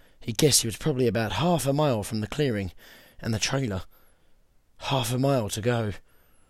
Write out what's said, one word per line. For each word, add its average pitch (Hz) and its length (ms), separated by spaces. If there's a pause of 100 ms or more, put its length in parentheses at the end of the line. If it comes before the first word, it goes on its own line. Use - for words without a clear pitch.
(200)
He 117 140
guessed 139 300
he 117 40
was 110 100
probably 131 280
about 110 280
half 151 340
a 139 60
mile 139 280
from 107 200
the 107 60
clearing 104 440 (500)
and 113 120
the 110 60
trailer. 120 440 (960)
Half 127 360
a 127 60
mile 131 300
to 107 120
go. 113 320 (560)